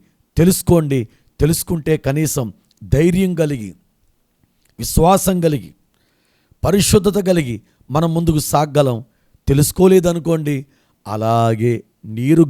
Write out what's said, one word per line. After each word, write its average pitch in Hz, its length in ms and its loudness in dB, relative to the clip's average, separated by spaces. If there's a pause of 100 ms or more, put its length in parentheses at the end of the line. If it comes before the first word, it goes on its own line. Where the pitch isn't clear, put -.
(380)
తెలుసుకోండి. 156 720 2 (320)
తెలుసుకుంటే 156 580 -2
కనీసం 135 560 -4 (300)
ధైర్యం 175 520 0
కలిగి, 139 380 -4 (1040)
విశ్వాసం 185 600 0
కలిగి, 143 340 -4 (880)
పరిశుద్ధత 190 560 2
కలిగి 170 420 -2 (300)
మనం 160 220 0
ముందుకు 165 260 0
సాగగలం. 139 640 -2 (440)
తెలుసుకోలేదనుకోండి, 160 1160 0 (420)
అలాగే 113 760 0 (220)
నీరు 131 440 2